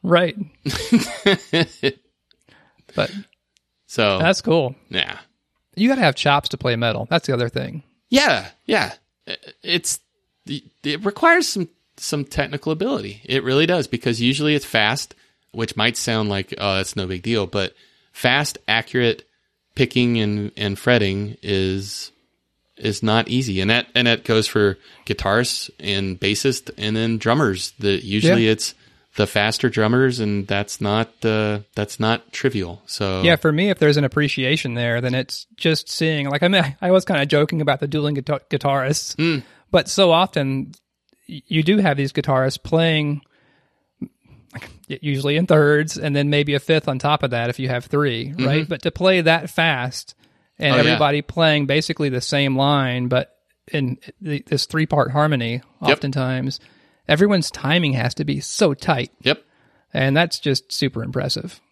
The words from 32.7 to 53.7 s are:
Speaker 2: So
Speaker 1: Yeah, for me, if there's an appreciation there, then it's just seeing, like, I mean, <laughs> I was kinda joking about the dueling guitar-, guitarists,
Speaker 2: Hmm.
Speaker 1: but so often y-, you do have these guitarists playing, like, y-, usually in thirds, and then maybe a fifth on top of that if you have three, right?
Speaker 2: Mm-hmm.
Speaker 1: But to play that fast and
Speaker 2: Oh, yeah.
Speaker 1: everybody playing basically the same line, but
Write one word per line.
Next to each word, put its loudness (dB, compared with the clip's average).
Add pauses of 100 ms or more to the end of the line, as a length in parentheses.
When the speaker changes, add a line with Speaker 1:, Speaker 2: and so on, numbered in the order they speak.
Speaker 2:
So -4
Speaker 1:
Yeah, 4
for 0
me, 0
if -2
there's 4
an 0
appreciation -2
there, -2
then -2
it's -6 (100)
just -2
seeing, -2
like, 0
I 4
mean, 2
<laughs> -14
I 2
was 4
kinda 0
joking 2
about 0
the -4
dueling -2
guitar-, -4
guitarists, -2
Speaker 2:
Hmm. 0 (320)
Speaker 1:
but 4
so 4
often 0 (560)
y-, -16
you 2
do 4
have 2
these -2
guitarists 0
playing, 0 (1300)
like, -16 (180)
y-, -8
usually 0
in 2
thirds, 4
and -2
then 2
maybe 2
a 0
fifth 2
on -4
top 0
of -2
that -2
if -6
you -4
have -4
three, 0 (100)
right? 2
Speaker 2:
Mm-hmm. -6
Speaker 1:
But -6
to -2
play 2
that 2
fast -2 (460)
and 2
Speaker 2:
Oh, 6
yeah. 6
Speaker 1:
everybody 2
playing 2
basically -2
the -2
same 0
line, 0
but -2 (380)